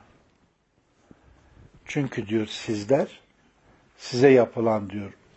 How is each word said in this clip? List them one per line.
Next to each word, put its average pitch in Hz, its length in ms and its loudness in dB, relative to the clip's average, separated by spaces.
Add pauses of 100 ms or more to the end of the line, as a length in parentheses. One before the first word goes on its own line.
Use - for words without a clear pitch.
(1900)
Çünkü 127 420 -6
diyor 107 200 -2
sizler, 120 720 -4 (800)
size 131 320 2
yapılan 113 600 2
diyor 101 240 -10 (240)